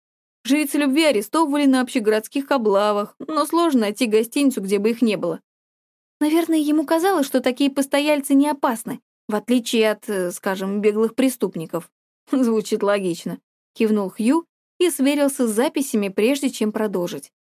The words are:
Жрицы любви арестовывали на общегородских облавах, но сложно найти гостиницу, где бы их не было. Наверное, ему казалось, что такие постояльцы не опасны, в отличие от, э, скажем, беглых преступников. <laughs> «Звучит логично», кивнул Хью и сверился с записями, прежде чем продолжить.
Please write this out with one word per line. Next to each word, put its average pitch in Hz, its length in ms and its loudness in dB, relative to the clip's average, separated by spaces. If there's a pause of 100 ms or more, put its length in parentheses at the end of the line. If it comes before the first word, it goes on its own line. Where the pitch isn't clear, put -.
(460)
Жрицы 294 320 0
любви 285 260 2
арестовывали 294 640 0
на 262 160 4
общегородских 220 680 -2
облавах, 208 680 0
но 302 260 -2
сложно 320 360 2
найти 214 240 -2
гостиницу, 240 560 0
где 196 180 -2
бы 214 120 0
их 233 100 -6
не 214 160 2
было. 165 240 -6 (800)
Наверное, 320 380 2
ему 302 260 0
казалось, 330 400 2
что 269 160 -2
такие 269 280 0
постояльцы 285 640 0
не 277 140 4
опасны, 285 540 -4 (260)
в 208 80 -2
отличие 226 560 0
от, 214 160 -8
э, 185 240 -4
скажем, 196 480 -6
беглых 214 360 0
преступников. 175 760 -4 (180)
<laughs> - 220 -16
«Звучит 226 500 0
логично», 190 580 -2 (340)
кивнул 214 360 0
Хью 269 360 0 (340)
и 359 100 2
сверился 277 580 0
с 220 40 -2
записями, 240 560 -2
прежде 262 420 0
чем 214 220 -2
продолжить. 190 640 -6 (120)